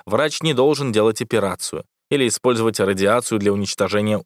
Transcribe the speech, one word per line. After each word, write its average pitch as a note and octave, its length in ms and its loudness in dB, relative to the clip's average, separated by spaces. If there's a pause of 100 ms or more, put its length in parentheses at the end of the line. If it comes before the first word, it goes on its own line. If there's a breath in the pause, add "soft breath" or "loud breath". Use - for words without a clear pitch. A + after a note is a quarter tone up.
врач C#3 380 -2
не D#3 120 2
должен C3+ 360 2
делать A2 320 2
операцию F#2+ 640 -4 (260)
или C#3 160 2
использовать A2+ 540 0
радиацию G2+ 580 0
для G2+ 140 0
уничтожения G2+ 720 -2